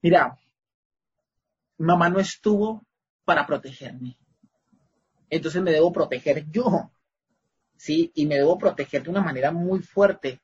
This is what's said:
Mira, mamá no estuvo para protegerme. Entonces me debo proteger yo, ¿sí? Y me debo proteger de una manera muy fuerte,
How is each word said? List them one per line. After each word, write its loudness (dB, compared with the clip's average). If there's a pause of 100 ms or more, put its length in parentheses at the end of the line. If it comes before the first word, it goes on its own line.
Mira, 4 (1400)
mamá 2
no 0
estuvo -2 (400)
para 0
protegerme. -10 (1120)
Entonces -4
me 2
debo 4
proteger -2
yo, -2 (840)
¿sí? -2
Y 0
me 0
debo 4
proteger -2
de -12
una -2
manera -2
muy -2
fuerte, 0